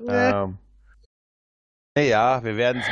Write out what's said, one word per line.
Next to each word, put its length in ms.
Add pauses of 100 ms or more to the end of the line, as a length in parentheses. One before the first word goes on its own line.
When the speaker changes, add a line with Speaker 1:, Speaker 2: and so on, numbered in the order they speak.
Speaker 1:
äh. 220
Speaker 2:
Ähm, 260 (1400)
ja, 60
ja, 420
wir 100
werden's 360